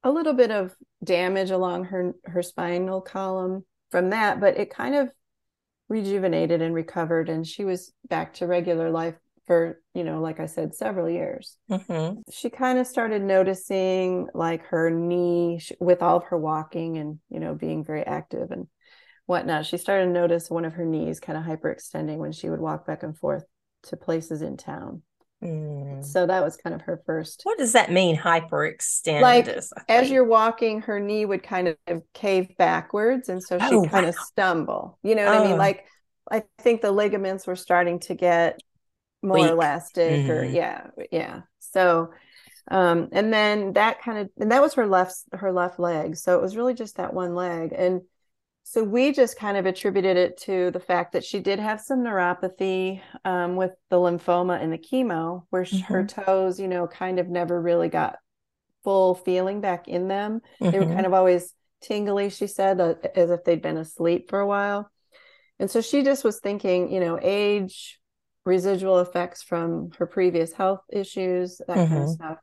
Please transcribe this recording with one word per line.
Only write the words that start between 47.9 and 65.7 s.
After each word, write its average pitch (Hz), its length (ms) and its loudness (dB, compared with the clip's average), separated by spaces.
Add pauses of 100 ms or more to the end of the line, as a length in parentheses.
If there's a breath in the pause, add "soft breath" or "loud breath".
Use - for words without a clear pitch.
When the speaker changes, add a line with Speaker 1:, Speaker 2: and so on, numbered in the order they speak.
Speaker 1:
so 226 120 0
we 247 300 2
just 247 220 2
kind 202 220 -4
of 185 80 -2
attributed 190 500 0
it 180 260 2
to 185 280 -2
the 180 100 -6
fact 175 340 -2
that - 120 -2
she 202 140 -6
did 196 180 -2
have 214 240 -4
some 254 220 -2
neuropathy, 185 1000 -2 (240 loud breath)
um, 180 300 -2
with 185 160 0 (180)
the 185 60 2
lymphoma 175 640 2
and 160 100 -2
the 165 60 -6
chemo, 175 720 -4
where 180 160 -2
sh-, 190 160 -2
her 190 220 0
Speaker 2:
Mm-hmm. 202 200 -8
Speaker 1:
toes, 190 360 2
you 196 80 -4
know, 180 180 -2
kind 185 320 -4
of 180 100 -2
never 175 320 -2
really 170 300 2
got 160 280 -2 (680)
full 190 320 4
feeling 185 440 -2
back 180 280 -4
in 175 200 -4
them. 208 340 -2 (280 soft breath)
They 180 80 2
were 190 80 4
Speaker 2:
Mm-hmm. 165 80 -2
Speaker 1:
kind 190 140 0
of 185 80 4
always 180 400 4 (260)
tingly, 202 480 -2
she 202 160 -6
said, 196 340 0
uh, 170 140 4 (220)
as 175 160 4
if 175 120 0
they'd 170 160 2
been 160 180 -4
asleep 170 520 -2
for 202 100 0
a 202 60 0
while. 202 460 -2 (640 soft breath)
And 196 140 -4